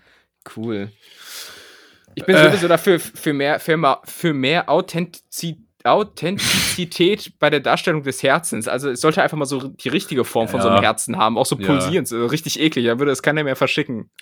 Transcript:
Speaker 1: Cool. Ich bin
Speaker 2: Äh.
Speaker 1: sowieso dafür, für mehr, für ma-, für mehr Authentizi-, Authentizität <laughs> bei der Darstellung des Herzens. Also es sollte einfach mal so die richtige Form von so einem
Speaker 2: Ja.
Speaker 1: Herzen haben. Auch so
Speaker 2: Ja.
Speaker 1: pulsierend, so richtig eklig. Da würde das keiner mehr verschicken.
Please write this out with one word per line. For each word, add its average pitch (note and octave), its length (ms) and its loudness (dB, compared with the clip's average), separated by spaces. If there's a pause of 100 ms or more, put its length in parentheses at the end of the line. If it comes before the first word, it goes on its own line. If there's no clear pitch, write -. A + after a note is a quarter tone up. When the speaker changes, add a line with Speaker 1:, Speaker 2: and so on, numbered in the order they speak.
(580)
Speaker 1:
Cool. A2 340 -6 (1200)
Ich - 100 -10
bin F#3 100 6
Speaker 2:
Äh. D#3 140 8
Speaker 1:
sowieso F3 180 2
dafür, E3+ 320 4
für - 340 -6
mehr, C#3 260 -2
für D#3+ 180 0
ma-, C#3+ 280 2
für - 280 -2
mehr C#3 360 0
Authentizi-, E3+ 960 -4 (200)
Authentizität F3+ 1500 0
<laughs> - 40 -10
bei D3 120 4
der D3 80 2
Darstellung C#3+ 420 0
des C3+ 220 -6
Herzens. C3+ 440 0
Also C3+ 220 -4
es A#2+ 120 -4
sollte D#3+ 200 2
einfach D#3 160 0
mal D3 80 -2
so C3 220 -4
die - 220 -8
richtige C3 360 -2
Form A2+ 220 -2
von - 140 -2
so F#2+ 60 2
einem G2 100 6
Speaker 2:
Ja. G2+ 60 4
Speaker 1:
Herzen A2 340 -2
haben. A2 200 2
Auch C3 80 2
so A#2+ 140 -2
Speaker 2:
Ja. F#2+ 80 -4
Speaker 1:
pulsierend, F#2+ 400 0
so A#2 180 -4
richtig D3 340 -4
eklig. C#3 280 0
Da A#2 100 2
würde C#3+ 140 0
das C3 100 -2
keiner D3+ 220 0
mehr C3+ 120 -2
verschicken. C3 540 -2 (120)